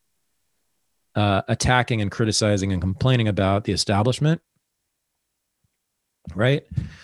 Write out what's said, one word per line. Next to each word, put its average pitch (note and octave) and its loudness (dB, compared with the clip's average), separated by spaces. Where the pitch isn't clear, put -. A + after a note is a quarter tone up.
uh, G2+ 2
attacking A#2+ 2
and G2+ -4
criticizing G#2 0
and F2+ -2
complaining A2+ 0
about G2 0
the G#2+ -2
establishment, B2 0
right? B2 0